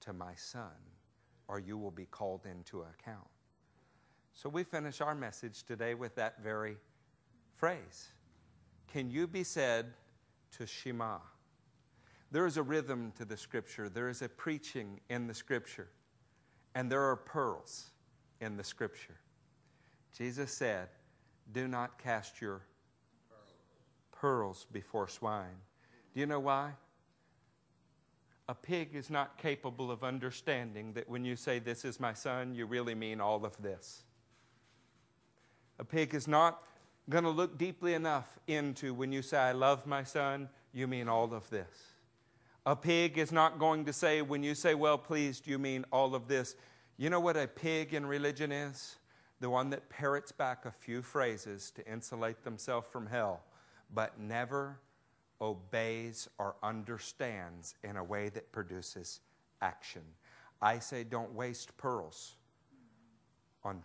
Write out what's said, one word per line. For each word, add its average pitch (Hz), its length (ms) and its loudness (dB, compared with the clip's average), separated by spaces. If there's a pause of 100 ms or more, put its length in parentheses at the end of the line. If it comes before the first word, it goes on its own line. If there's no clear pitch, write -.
to 104 120 -12
my 90 240 -10
Son, 87 580 -14 (540)
or 101 100 -4
you 101 180 -6
will 104 140 -4
be 90 160 -10
called 95 400 -6
into 90 360 -10
account." 92 460 -14 (1040)
So - 160 -8
we 170 160 -2
finish 151 360 -4
our 151 140 2
message 120 500 -6
today 117 300 -2
with 120 200 -6
that 113 260 0
very 107 380 -4 (760)
phrase. - 560 -2 (760)
Can 131 240 -2
you 156 160 2
be 180 160 -2
said 120 500 2 (600)
to 117 140 -8
Shema? 113 520 -4 (1120)
There 165 160 6
is 151 100 2
a 156 60 4
rhythm 131 500 0
to 120 120 -8
the 107 120 -6
Scripture. 107 520 -6
There 117 200 -2
is 123 140 -4
a 123 60 -4
preaching 123 800 -6
in 120 180 -2
the 117 80 -6
Scripture. 117 560 -4 (880)
And 127 160 0
there 139 100 6
are 131 140 6
pearls - 720 -4 (500)
in 107 160 -4
the 101 60 -6
Scripture. - 560 -8 (960)
Jesus 127 440 -4
said, 98 340 0 (600)
"Do 127 160 -2
not 123 320 -4
cast 113 420 -2
your 98 240 -4 (1500)
pearls 113 560 0
before 101 400 -4
swine." 95 540 -4 (520)
Do 127 80 -4
you 147 60 2
know 147 140 0
why? 139 360 0 (1700)
A 127 60 -4
pig 160 400 -2
is 139 160 -8
not 143 280 0
capable 131 520 -2
of 117 120 -4
understanding 123 920 -2
that 117 140 -4
when 123 160 -4
you 123 120 0
say, 123 220 0
"This 117 260 -4
is 127 160 -6
my 117 140 0
son," 127 400 -2
you 117 120 -2
really 120 280 0
mean 110 260 -4
all 107 240 2
of 104 160 -6
this. 98 440 -8 (1700)
A 120 60 -6
pig 156 300 2
is 135 120 0
not 160 380 6 (440)
gonna 165 220 6
look 175 260 2
deeply 175 380 2
enough 156 520 0
into 143 460 0
when 131 200 0
you 135 100 0
say, 143 160 2
"I 131 140 6
love 131 340 6
my 143 160 0
son," 139 480 0 (220)
you 131 140 -2
mean 123 220 0
all 113 240 4
of 110 160 -6
this. - 460 -6 (720)
A 143 100 6
pig 170 400 6
is 156 160 2
not 160 260 8
going 156 260 4
to 143 80 0
say, 151 280 6
when 143 220 0
you 147 120 2
say, 160 200 6
"Well 151 240 6
pleased," 147 480 0
you 139 120 0
mean 135 340 0
all 131 220 6
of 120 140 -2
this. 127 280 2 (400)
You 139 120 0
know 175 120 6
what 170 160 6
a 143 100 4
pig 156 480 0
in 147 100 0
religion 143 460 0
is? 143 480 -6 (400)
The 127 100 -2
one 127 220 4
that 139 180 -4
parrots 143 440 0
back 127 340 -2
a 117 60 -6
few 120 280 -6
phrases 110 720 -2
to - 180 -14
insulate 113 540 -4
themselves 120 460 -4
from 117 180 -8
hell, 104 380 0 (440)
but 110 300 -2
never 123 640 -2 (600)
obeys 113 960 -2
or 101 260 -2
understands 107 1200 -6
in 104 140 -6
a 92 80 -4
way 104 240 -2
that 104 240 -8
produces 92 680 -6 (420)
action. 82 520 -6 (460)
I 113 200 6
say 120 240 -4
don't 117 280 -4
waste 120 460 -6
pearls 107 580 -4 (1300)
on 95 220 -6